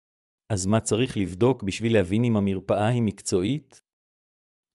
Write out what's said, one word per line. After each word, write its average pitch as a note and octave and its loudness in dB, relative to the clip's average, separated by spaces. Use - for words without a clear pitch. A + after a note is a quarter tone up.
אז F#2+ -2
מה A2 2
צריך A#2+ -2
לבדוק G#2 0
בשביל G#2+ -2
להבין G#2 2
אם A#2 2
המרפאה G2 0
היא A#2+ 0
מקצועית? G#2 -2